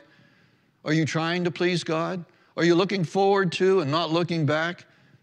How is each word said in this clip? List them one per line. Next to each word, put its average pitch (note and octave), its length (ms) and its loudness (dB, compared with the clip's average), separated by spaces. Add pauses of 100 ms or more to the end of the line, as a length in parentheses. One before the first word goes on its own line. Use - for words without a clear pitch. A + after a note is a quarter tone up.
(840)
Are D3+ 80 -2
you D#3+ 120 2
trying E3 380 -2
to E3+ 80 -2
please F3 320 0
God? E3+ 400 -4 (320)
Are D3+ 80 0
you E3+ 120 6
looking G3 280 0
forward G3 500 2
to F#3+ 260 2
and C#3 100 0
not D#3+ 220 -2
looking E3 340 0
back, D#3+ 400 -2 (380)